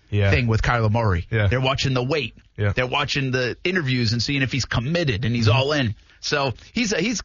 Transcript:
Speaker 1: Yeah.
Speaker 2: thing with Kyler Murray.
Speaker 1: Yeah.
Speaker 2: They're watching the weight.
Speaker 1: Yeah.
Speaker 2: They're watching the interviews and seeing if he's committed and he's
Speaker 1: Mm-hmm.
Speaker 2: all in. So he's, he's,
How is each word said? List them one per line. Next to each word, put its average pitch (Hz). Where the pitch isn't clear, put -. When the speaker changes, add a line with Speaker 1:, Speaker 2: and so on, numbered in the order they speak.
Speaker 1:
Yeah. 101
Speaker 2:
thing 127
with 110
Kyler 113
Murray. 104
Speaker 1:
Yeah. 107
Speaker 2:
They're 123
watching 135
the 123
weight. 131
Speaker 1:
Yeah. 101
Speaker 2:
They're 127
watching 135
the 123
interviews 131
and 117
seeing 139
if 131
he's 131
committed 123
and 113
he's 117
Speaker 1:
Mm-hmm. 113
Speaker 2:
all 135
in. 127
So 139
he's, 226
he's, 196